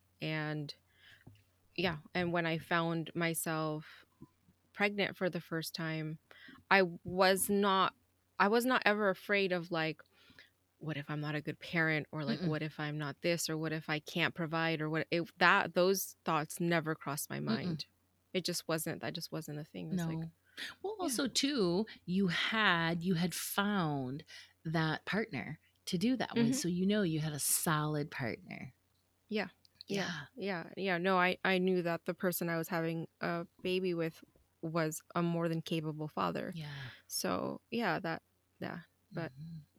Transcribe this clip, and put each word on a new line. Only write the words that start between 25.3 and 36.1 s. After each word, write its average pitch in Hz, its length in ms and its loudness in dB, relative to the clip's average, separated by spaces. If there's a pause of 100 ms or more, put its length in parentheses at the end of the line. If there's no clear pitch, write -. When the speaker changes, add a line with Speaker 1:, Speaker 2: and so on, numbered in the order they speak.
Speaker 2:
to 185 100 -2
do 233 200 2
that - 180 -6
with. 233 100 6
Speaker 1:
Mm-hmm. 240 80 4
Speaker 2:
So, 254 140 -2
you 180 180 2
know, 208 160 4
you 160 200 2
had 156 120 -2
a 147 60 -6
solid 151 720 0
partner. - 640 -6 (560)
Speaker 1:
Yeah. 208 180 -2 (400)
Yeah. 185 240 -2
Speaker 2:
Yeah. - 0 - (240)
Speaker 1:
Yeah. 190 280 -4 (140)
Yeah. 185 220 0
No, 185 180 4
I, 180 260 4
I 190 140 4
knew 180 260 2
that 170 220 -2
the 180 80 -2
person 175 360 -2
I 165 80 0
was 160 100 -2
having 165 400 -2 (140)
a 170 260 -4 (160)
baby 185 320 0
with 165 280 -4 (380)
was 160 400 -2 (140)
a 175 80 2
more 170 260 2
than 165 120 0
capable 156 480 -4
father. - 460 -2